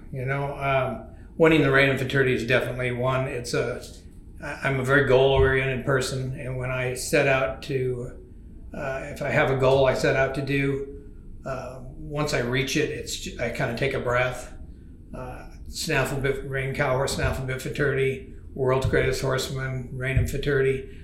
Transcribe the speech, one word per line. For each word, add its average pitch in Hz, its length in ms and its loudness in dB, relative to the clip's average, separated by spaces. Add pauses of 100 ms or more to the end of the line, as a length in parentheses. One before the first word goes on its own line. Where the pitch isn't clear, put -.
(140)
You 131 100 -6
know, 139 340 -2
um, 131 560 0 (220)
winning 160 260 8
the 139 120 4
Reining 135 240 6
Futurity 131 360 2
is 117 140 -2
definitely 123 460 2
one. 127 340 0
It's 120 260 -6
a, - 300 -2 (580)
I, 147 220 -8
I'm 135 160 0
a 123 40 0
very 135 240 6
goal-oriented 131 800 6
person, 131 540 -2
and 127 180 -6
when 127 120 -4
I 127 240 -4
set 143 320 2
out 135 380 2
to, 127 480 -4 (600)
uh, 135 320 -6
if 143 160 -10
I 139 80 -2
have 143 200 4
a 135 60 2
goal 131 300 6
I 127 80 6
set 135 220 2
out 135 200 2
to 147 60 -2
do, 139 600 -2 (440)
uh, 127 340 -8 (180)
once 151 360 -4
I 127 60 2
reach 127 380 0
it, 139 140 2
it's - 260 -8
ju-, - 240 -10
I 120 80 0
kinda 117 260 -4
take 135 180 0
a 123 60 -2
breath. 123 540 0 (640)
Uh, 127 300 -10 (200)
Snaffle 135 520 -2
Bit, 139 300 0
Rein 135 260 -4
Cow 139 160 0
Horse, 135 240 0
Snaffle 135 300 0
Bit 127 160 -4
Futurity, 135 720 -2 (200)
World's 131 320 2
Greatest 131 360 2
Horseman, 131 680 -2
Rein 131 260 0
and - 120 4
Futurity. 135 600 2 (140)